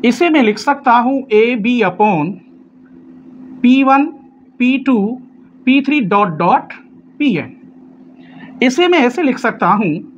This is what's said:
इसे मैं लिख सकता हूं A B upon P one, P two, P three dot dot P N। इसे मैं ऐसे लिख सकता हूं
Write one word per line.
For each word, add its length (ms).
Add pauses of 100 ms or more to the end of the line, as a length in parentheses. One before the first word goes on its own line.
इसे 260
मैं 120
लिख 160
सकता 340
हूं 280
A 360
B 340
upon 420 (1300)
P 200
one, 240 (520)
P 200
two, 420 (440)
P 180
three 180
dot 280
dot 440 (460)
P 180
N। 200 (1040)
इसे 260
मैं 100
ऐसे 240
लिख 160
सकता 300
हूं 240 (260)